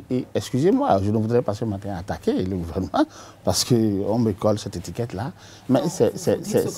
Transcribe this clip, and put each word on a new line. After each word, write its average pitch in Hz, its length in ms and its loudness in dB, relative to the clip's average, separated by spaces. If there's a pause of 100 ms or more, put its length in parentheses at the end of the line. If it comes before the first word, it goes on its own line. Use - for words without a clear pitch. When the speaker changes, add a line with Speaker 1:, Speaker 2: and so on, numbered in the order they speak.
(100)
Speaker 1:
et, 127 80 0
et - 160 -4
excusez-moi, 180 680 2
je 104 80 0
ne 107 60 0
voudrais 117 240 2
pas 104 140 -4
ce 117 100 -6
matin 98 320 -4
attaquer 95 480 -2
le 95 120 -2
gouvernement 92 500 -2 (360)
parce - 220 0
qu'on 107 540 2
me 113 140 2
colle 107 260 2
cette - 180 -8
étiquette-là. 113 560 -6 (380)
Mais 131 100 6
Speaker 2:
Non, 156 80 -2
Speaker 1:
c'est, - 240 2
Speaker 2:
vous, - 60 -10
Speaker 1:
c'est, 104 180 2
Speaker 2:
vous 117 60 -8
dites 208 100 -6
Speaker 1:
c'est, - 80 4
Speaker 2:
ce - 40 0
que - 140 0